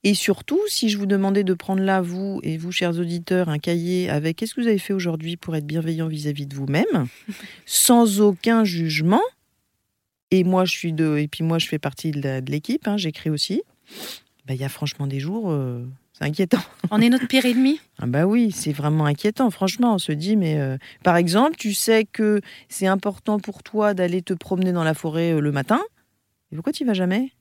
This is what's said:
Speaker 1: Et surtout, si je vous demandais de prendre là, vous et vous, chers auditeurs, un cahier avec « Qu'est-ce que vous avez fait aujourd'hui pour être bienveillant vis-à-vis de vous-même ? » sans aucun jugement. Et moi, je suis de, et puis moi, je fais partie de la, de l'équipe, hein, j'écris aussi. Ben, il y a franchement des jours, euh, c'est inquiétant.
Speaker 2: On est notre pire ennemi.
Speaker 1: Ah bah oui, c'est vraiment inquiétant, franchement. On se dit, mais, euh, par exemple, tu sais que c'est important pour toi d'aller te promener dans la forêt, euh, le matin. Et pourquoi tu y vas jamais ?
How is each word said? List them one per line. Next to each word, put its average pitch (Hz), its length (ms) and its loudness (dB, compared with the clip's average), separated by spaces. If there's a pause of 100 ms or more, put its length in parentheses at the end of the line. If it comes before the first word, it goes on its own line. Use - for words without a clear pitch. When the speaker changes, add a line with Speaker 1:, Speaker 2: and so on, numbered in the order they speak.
Speaker 1:
Et 202 100 4
surtout, 240 540 0
si 233 220 0
je 208 100 -2
vous 202 80 -2
demandais 196 360 2
de 185 120 2
prendre 190 260 -2
là, 190 180 2
vous 185 440 -4
et 160 140 -4
vous, 170 140 -8
chers 175 280 -2
auditeurs, 175 500 -2
un 151 80 -2
cahier 175 500 -2
avec « 151 300 -2
Qu'est-ce 226 160 -6
que 247 80 -4
vous 233 60 2
avez 214 100 4
fait 196 160 -4
aujourd'hui 170 420 -4
pour 165 200 -8
être 147 100 -4
bienveillant 160 420 -2
vis-à-vis 147 380 -4
de 139 80 -12
vous-même ? » 139 540 0 (580)
sans 226 560 4
aucun 220 420 4
jugement. 170 600 2 (1080)
Et 185 120 4
moi, 185 180 4
je 180 80 0
suis 170 220 -4
de, 156 240 0
et 151 100 -2
puis - 160 -6
moi, 165 160 2
je - 80 -2
fais 160 100 -4
partie 147 340 -6
de 143 100 -4
la, 135 180 -2
de 131 120 -8
l'équipe, 226 360 -4
hein, 208 80 0
j'écris 165 340 -4
aussi. 190 340 -2 (840)
Ben, 131 80 -6
il 127 80 -6
y - 20 -4
a 135 60 -4
franchement 143 360 -6
des 139 140 -4
jours, 185 320 -4
euh, 127 340 -4 (280)
c'est - 100 -8
inquiétant. 170 380 0 (280)
Speaker 2:
On 214 120 4
est 233 80 6
notre 247 180 2
pire 262 180 2
ennemi. 262 360 4 (180)
Speaker 1:
Ah 117 80 -4
bah 143 180 2
oui, 214 280 4
c'est - 180 -4
vraiment 151 340 2
inquiétant, 208 460 2
franchement. 220 440 2
On - 20 0
se 165 160 -2
dit, 185 240 0
mais, 156 200 2
euh, 135 200 -2 (260)
par 170 140 6
exemple, 202 400 2
tu 208 160 -4
sais 220 320 2
que 214 340 0 (300)
c'est - 180 -2
important 196 520 0
pour 196 220 -10
toi 208 320 0
d'aller 180 280 0
te 185 120 -4
promener 185 380 -2
dans 175 140 0
la 160 80 2
forêt, 165 400 -2
euh, 151 80 2
le 147 100 0
matin. 147 300 0 (720)
Et - 20 -12
pourquoi 170 160 -4
tu 311 120 -6
y - 20 -2
vas 233 80 0
jamais ? 190 480 -2